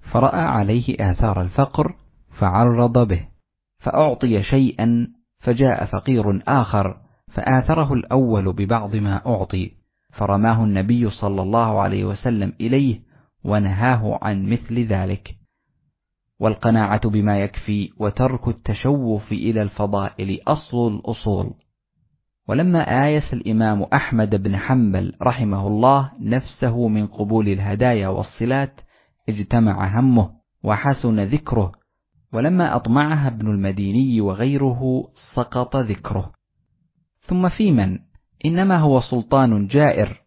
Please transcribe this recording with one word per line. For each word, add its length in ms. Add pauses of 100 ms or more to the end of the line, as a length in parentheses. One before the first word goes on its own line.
(120)
فرأى 300
عليه 720
آثار 300
الفقر، 540 (420)
فعرض 680
به، 200 (520)
فأعطي 640
شيئا، 640 (320)
فجاء 460
فقير 640
آخر، 500 (360)
فآثره 600
الأول 600
ببعض 420
ما 300
أعطي، 460 (420)
فرماه 500
النبي 460
صلى 320
الله 400
عليه 240
وسلم 560
إليه، 380 (440)
ونهاه 800
عن 280
مثل 300
ذلك. 560 (1040)
والقناعة 720
بما 300
يكفي 580
وترك 500
التشوف 840
إلى 300
الفضائل 840
أصل 400
الأصول. 680 (960)
ولما 580
آيس 280
الإمام 500
أحمد 600
بن 140
حنبل 640
رحمه 460
الله 520
نفسه 680
من 200
قبول 420
الهدايا 580
والصلات، 720 (480)
اجتمع 680
همه 300 (340)
وحسن 560
ذكره، 520 (640)
ولما 420
أطمعها 520
ابن 200
المديني 760
وغيره، 840 (300)
سقط 420
ذكره. 560 (960)
ثم 220
في 220
من 280 (460)
إنما 320
هو 240
سلطان 640
جائر 600